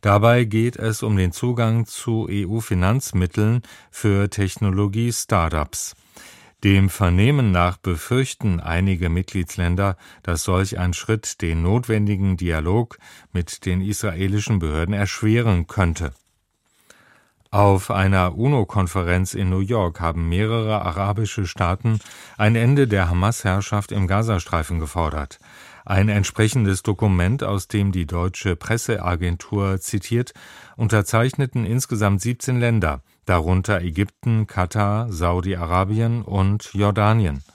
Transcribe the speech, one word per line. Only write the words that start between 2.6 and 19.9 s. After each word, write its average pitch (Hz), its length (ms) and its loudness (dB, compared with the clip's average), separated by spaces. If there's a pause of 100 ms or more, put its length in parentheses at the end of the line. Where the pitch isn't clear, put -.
für 101 400 0
Technologie-Startups. 98 1700 -2 (720)
Dem 98 240 6
Vernehmen 101 640 2
nach 87 240 2
befürchten 98 840 -2
einige 87 480 0
Mitgliedsländer, 90 880 -2 (280)
dass 85 200 -4
solch 95 340 0
ein 90 140 0
Schritt - 500 -4
den 82 200 -2
notwendigen 101 720 0
Dialog 87 640 -2 (340)
mit - 340 -6
den 92 140 0
israelischen 98 800 -2
Behörden 82 340 -2
erschweren 104 720 0
könnte. 85 440 -2 (1400)
Auf 101 380 4
einer 92 480 2
uno-Konferenz 95 960 0
in 95 160 -2
New 92 120 0
York 95 380 -2